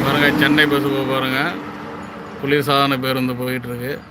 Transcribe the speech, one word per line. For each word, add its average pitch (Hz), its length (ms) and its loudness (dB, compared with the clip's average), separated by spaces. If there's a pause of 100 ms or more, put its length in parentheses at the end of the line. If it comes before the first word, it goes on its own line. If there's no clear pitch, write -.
பாருங்க, 143 260 4 (140)
சென்னை 147 280 4
பஸ் 143 220 2
போக 135 160 0
பாருங்க, 131 320 0 (960)
குளிர்சாதன 139 640 2
பேருந்து 131 380 0
போயிட்டுருக்கு. 123 500 -6 (200)